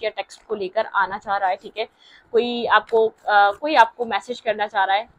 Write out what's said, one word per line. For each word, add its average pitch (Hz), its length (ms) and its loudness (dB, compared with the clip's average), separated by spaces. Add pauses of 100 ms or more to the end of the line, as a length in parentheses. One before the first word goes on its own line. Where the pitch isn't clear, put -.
या 214 80 -2
text - 340 -12
को 220 100 -8
लेकर 202 320 -4
आना 190 320 -2
चाह 202 180 -4
रहा 196 120 0
है, 190 80 -2
ठीक - 220 -16
है। 233 100 -4 (440)
कोई 240 340 0
आपको, 220 420 2
अ, 202 440 2
कोई 302 220 -4
आपको 233 300 2
message 226 360 -6
करना 214 260 -4
चाह 202 180 -2
रहा 190 120 0
है, 233 120 -4 (100)